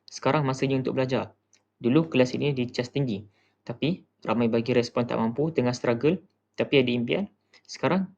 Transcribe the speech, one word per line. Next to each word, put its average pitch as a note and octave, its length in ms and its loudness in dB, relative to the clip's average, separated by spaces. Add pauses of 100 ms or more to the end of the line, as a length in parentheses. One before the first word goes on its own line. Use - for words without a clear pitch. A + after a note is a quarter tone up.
(100)
Sekarang C#3+ 320 0
masanya C3 400 0
untuk B2+ 160 -4
belajar. B2+ 400 -4 (400)
Dulu D3 320 2
kelas B2+ 240 2
ini C#3+ 160 0
dicas B2 400 -4
tinggi. A#2 320 -2 (400)
Tapi, C#3+ 400 -4 (240)
ramai A2+ 240 0
bagi A#2 240 0
respon A#2+ 320 0
tak A#2 160 -2
mampu, C#3 320 -2
tengah B2 160 0
struggle, B2 480 0 (400)
tapi C3 240 4
ada B2 80 -2
impian. B2+ 340 0 (380)
Sekarang, F#3 560 -2